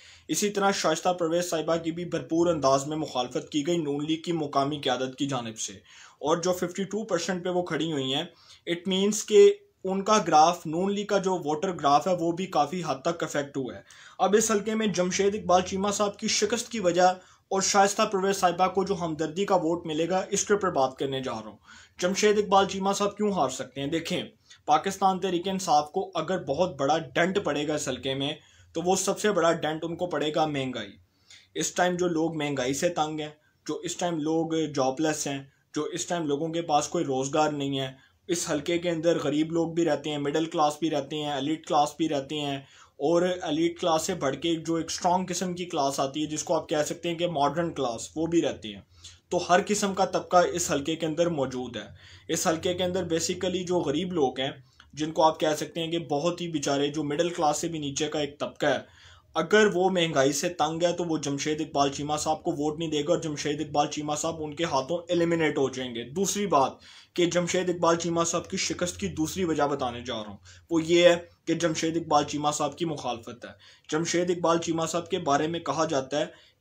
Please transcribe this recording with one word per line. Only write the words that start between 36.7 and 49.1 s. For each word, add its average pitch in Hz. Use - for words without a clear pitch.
कोई 170
रोज़गार 139
नहीं 139
है, 131
इस 170
हल्के 160
के 170
अंदर 165
गरीब 151
लोग 165
भी 165
रहते 147
हैं, 147
मिडिल 147
क्लास 151
भी 160
रहते 147
हैं, 147
एलीट 156
क्लास -
भी 160
रहते 147
हैं, 143
और 175
एलीट 170
क्लास 165
से 190
बढ़ 147
के 170
जो 165
एक 160
स्ट्रॉन्ग 180
किस्म 180
की 180
क्लास 139
आती 139
है 156
जिसको 151
आप 160
कह 151
सकते 165
हैं 165
कि 175
मॉडर्न 170
क्लास, 120
वो 160
भी 165
रहती 110
हैं। 98